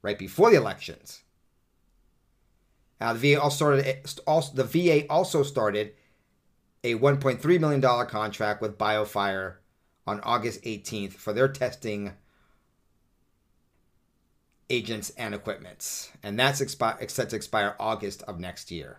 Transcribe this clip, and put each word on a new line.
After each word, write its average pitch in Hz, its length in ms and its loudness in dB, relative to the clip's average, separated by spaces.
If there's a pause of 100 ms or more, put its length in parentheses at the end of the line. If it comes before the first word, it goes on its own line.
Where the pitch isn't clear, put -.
right 104 160 -4
before 165 320 4
the 202 60 10
elections. - 640 -2 (1800)
Now, 117 140 -2
the 117 60 -2
V 143 160 4
A 143 60 2
also 143 160 0
started 139 300 4
a, - 220 -6
st-, - 180 -14
also, 156 280 2
the 131 100 2
V 165 260 2
A 147 180 4
also 170 340 2
started 107 500 0 (880)
a 117 120 0
one 139 240 4
point 135 240 0
three 175 160 6
million 147 220 2
dollar 123 260 4
contract 107 560 -2
with 104 160 -4
BioFire 101 760 0 (500)
on 104 140 -4
August 113 440 -2
eighteenth 101 500 -8
for 107 200 -6
their 131 140 4
testing 110 680 -6 (2500)
agents 110 400 -4
and 107 240 -8
equipments. - 760 -10 (120)
And 104 180 -6
that's 139 220 2
expi-, 113 480 -4
set - 200 -4
to 117 60 -6
expire 104 420 -2
August 107 440 -6
of 92 180 -12
next 87 300 -12
year. 71 280 -12